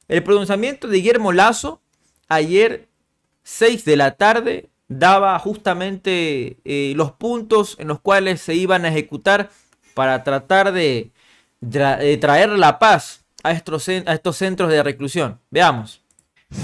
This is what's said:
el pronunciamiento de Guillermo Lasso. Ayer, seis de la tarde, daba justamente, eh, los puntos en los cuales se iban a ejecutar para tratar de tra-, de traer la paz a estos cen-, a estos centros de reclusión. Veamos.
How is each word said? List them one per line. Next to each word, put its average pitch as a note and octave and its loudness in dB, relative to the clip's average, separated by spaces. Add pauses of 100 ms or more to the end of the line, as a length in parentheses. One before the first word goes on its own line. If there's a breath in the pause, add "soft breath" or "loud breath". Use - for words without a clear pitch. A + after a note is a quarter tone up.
el E3+ 0
pronunciamiento G3+ -2
de G3 0
Guillermo G#3+ 0
Lasso. A3 0 (480)
Ayer, F3+ 0 (560)
seis - 0
de D3+ 4
la C#3 2
tarde, A3 0 (200)
daba F#3 2
justamente, F3+ -4
eh, C#3+ -4
los D3+ -2
puntos A3 -2
en D3+ -12
los D3+ -6
cuales F#3+ 0
se E3 -6
iban F3+ 0
a E3 0
ejecutar D#3+ -2 (460 soft breath)
para C3 -2
tratar F#3 0
de C3+ -2 (500 soft breath)
tra-, C3+ 0
de D3 0
traer D#3 4
la F3 2
paz - 2 (240)
a D#3+ 0
estos E3 -6
cen-, F#3 -4
a C#3+ 0
estos D#3+ -4
centros F#3+ -2
de D3 2
reclusión. C#3 -6 (100)
Veamos. C3+ 0 (640)